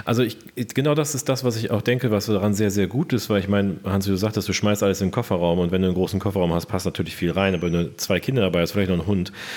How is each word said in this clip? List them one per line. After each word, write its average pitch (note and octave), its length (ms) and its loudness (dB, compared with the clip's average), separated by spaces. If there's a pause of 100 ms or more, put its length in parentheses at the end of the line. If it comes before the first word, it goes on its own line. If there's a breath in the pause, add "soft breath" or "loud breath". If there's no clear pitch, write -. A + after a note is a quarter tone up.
Also A#2 180 2
ich, A2 140 -2 (380)
genau D3 200 2
das D3 200 -2
ist - 140 -4
das, C3 160 0
was A#2 120 0
ich A2+ 140 -2
auch G#2+ 100 0
denke, B2 300 0
was G2+ 160 2
daran G#2 260 2
sehr, G2+ 180 2
sehr G2 160 2
gut B2 280 -2
ist, - 160 0
weil G2+ 100 4
ich F#2+ 80 -4
meine, G2+ 360 2
Hans, G2 220 0
wie G2+ 40 0
du F#2+ 80 2
sagtest, G#2 300 -2
du G2 40 0
schmeißt G#2 300 0
alles G2 180 2
in F#2+ 80 0
den - 40 -4
Kofferraum F2 480 0
und F2 120 0
wenn F#2 80 2
du F#2 80 2
einen F2+ 80 0
großen F#2 240 0
Kofferraum F#2 320 0
hast, E2+ 140 0
passt - 180 -4
natürlich E2+ 320 -4
viel F2 140 -2
rein, F#2+ 240 2
aber F2 140 -2
wenn E2 40 -2
du E2+ 240 -2
zwei F2+ 240 0
Kinder C3 220 0
dabei F2 180 2
hast, E2 120 0
vielleicht G2 180 0
noch F2 80 2
einen E2+ 80 -2
Hund, F#2+ 260 0 (240 loud breath)